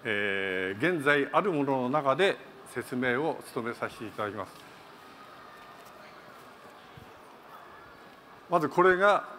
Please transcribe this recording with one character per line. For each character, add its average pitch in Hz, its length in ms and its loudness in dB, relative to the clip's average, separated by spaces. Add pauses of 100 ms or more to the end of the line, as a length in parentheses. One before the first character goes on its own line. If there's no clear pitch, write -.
え 98 760 -2
ー、 170 160 2
現 147 80 -4
在 143 300 4
あ 160 80 4
る 196 100 0
も 147 120 0
の 135 180 0
の 123 80 -2
中 139 260 2
で 185 220 2 (380)
説 123 200 -6
明 123 240 0
を 156 280 -2
務 117 220 -6
め 120 40 -8
さ 110 160 -6
せ - 80 -16
て 117 80 -12
い 101 60 -12
た 107 140 -6
だ 104 40 -4
き 92 60 -10
ま 90 100 -6
す。 - 60 -18 (4000)
ま 175 80 4
ず 151 100 0
こ 175 140 4
れ 185 120 8
が 196 320 4 (120)